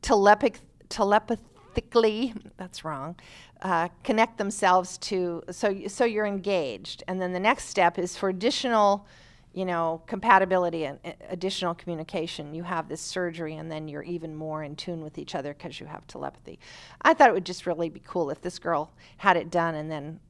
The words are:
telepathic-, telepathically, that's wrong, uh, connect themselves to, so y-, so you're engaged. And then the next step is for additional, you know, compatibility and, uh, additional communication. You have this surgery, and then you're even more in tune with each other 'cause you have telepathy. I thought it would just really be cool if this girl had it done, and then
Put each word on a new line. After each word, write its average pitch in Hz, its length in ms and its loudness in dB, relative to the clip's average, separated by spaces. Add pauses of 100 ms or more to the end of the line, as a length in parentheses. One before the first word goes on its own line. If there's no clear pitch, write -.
telepathic-, 208 580 6 (300)
telepathically, 220 1400 0 (240)
that's - 260 -14
wrong, 156 320 -6 (460)
uh, 175 260 2 (160)
connect 226 340 2
themselves 185 600 2
to, 175 520 -4
so 196 220 -2
y-, 196 160 -6
so 226 160 -2
you're 214 220 2
engaged. 180 840 -4
And 185 140 -4
then 180 100 -2
the 180 80 -4
next 220 300 0
step 175 280 4
is 180 200 -4
for 196 100 -2
additional, 202 800 2 (460)
you 185 100 -6
know, 165 440 -2
compatibility 185 760 2
and, 139 220 -8
uh, 175 60 -10 (180)
additional 180 440 -4
communication. 165 800 -8
You 165 100 -10
have 170 260 -6
this 160 100 -8
surgery, 165 560 -6
and 160 160 -10
then 156 160 -8
you're 147 160 -10
even 165 320 -8
more 156 280 -8
in 147 120 -10
tune 165 260 -10
with 151 160 -12
each 151 180 -12
other 143 180 -6
'cause - 260 -14
you - 60 -14
have 151 200 -14
telepathy. - 540 -12 (420)
I 320 120 6
thought 277 160 8
it 190 40 4
would 170 120 -2
just 180 200 -10
really 170 220 4
be 170 140 -10
cool 160 280 -2
if - 120 -6
this - 180 -8
girl 160 320 0 (240)
had 185 220 4
it 165 120 -2
done, 165 260 0
and 151 140 -8
then 156 300 -10 (100)